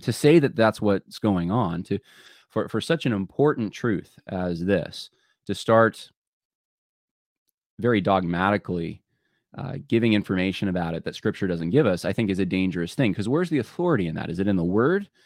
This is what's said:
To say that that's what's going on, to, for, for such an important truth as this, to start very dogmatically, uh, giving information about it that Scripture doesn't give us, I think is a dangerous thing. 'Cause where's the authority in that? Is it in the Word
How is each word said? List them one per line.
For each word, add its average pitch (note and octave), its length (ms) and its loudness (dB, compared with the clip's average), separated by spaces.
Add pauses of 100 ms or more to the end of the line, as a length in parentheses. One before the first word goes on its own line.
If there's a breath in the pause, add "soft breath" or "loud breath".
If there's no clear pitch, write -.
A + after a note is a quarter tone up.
To B2 100 -2
say D#3 280 6
that C#3 180 2
that's A2 240 2
what's G2+ 380 0
going F#2 320 0
on, F#2 320 -2
to, - 160 -4 (500 soft breath)
for, - 180 -4
for A2 140 -4
such E3 240 -2
an B2 80 0
important A2 580 -2
truth - 560 -4
as F2+ 380 -4
this, - 440 -2 (360)
to G2 100 -6
start A2+ 560 2 (1700)
very A2 220 2
dogmatically, F2+ 1040 0 (540)
uh, G2 200 -10 (100)
giving A2+ 240 2
information F#2+ 560 0
about F2 280 -2
it E2 100 -8
that D#2+ 100 -6
Scripture G2+ 320 -4
doesn't E2+ 220 -4
give C3 160 4
us, F#2 180 0
I F2+ 80 -2
think G#2+ 180 -2
is F#2 100 0
a G2 60 0
dangerous F2+ 480 -2
thing. A#2+ 200 2
'Cause G2+ 160 -4
where's E3 200 -2
the D#3 100 0
authority B2+ 480 -2
in D#2+ 80 -6
that? E2+ 140 -8
Is E2+ 100 -4
it G2 100 0
in G2 80 2
the E2+ 80 0
Word C3+ 420 0 (180 soft breath)